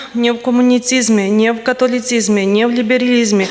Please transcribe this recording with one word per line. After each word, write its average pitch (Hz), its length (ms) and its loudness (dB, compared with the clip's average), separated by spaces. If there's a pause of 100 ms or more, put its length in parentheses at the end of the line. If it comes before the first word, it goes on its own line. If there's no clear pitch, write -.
(140)
не 240 180 0
в 233 60 -6
коммунизме, 247 920 0
не 220 220 2
в 226 100 -8
католицизме, 240 840 0
не 208 220 2
в 240 60 -2
либерализме 240 800 0